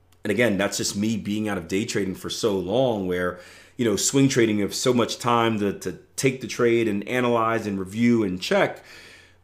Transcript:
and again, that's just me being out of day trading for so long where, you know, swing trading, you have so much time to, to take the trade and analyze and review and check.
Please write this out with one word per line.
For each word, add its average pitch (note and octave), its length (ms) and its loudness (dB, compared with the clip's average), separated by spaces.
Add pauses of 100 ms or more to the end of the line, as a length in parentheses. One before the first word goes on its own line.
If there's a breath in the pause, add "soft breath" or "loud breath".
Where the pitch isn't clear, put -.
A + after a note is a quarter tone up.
(240)
and G#2+ 80 -2
again, G#2 260 2
that's G2 200 0
just - 200 -4
me A2 200 0
being G#2 300 -4
out G2+ 120 -4
of D#2+ 80 -8
day G2 180 -2
trading G2 300 -4
for E2+ 160 -10
so G2+ 260 -2
long G#2 480 0
where, F2+ 340 -2 (380 loud breath)
you A#2+ 80 0
know, G#2 100 2
swing C#3 320 2
trading, A2+ 300 4
you G2+ 60 0
have F#2+ 100 -2
so - 180 2
much A#2 280 0
time A#2 400 2
to, G2+ 140 0
to - 260 -10 (160)
take - 260 0
the A2+ 60 -8
trade A#2 400 2
and G2+ 200 -2
analyze A2+ 600 0
and G2 100 -2
review A2+ 460 2
and F2+ 180 -2
check. - 420 0 (600 loud breath)